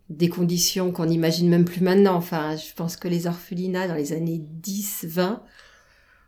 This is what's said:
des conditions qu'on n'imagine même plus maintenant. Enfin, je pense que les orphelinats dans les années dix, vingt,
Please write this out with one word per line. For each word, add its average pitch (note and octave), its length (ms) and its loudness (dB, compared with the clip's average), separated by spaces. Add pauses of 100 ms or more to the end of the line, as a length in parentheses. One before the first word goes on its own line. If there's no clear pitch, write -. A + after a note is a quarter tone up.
des E3 180 0
conditions F3+ 640 0
qu'on F3 140 -2
n'imagine E3 420 2
même F3 180 6
plus F3 160 -4
maintenant. F#3 340 6
Enfin, D#3 420 -2
je - 180 -14
pense E3+ 220 -6
que F#3 100 -8
les E3+ 180 -2
orphelinats F#3 600 -4
dans E3 80 -2
les C#3+ 160 -2
années E3 320 -2
dix, G3 600 -8
vingt, F3+ 380 -2 (840)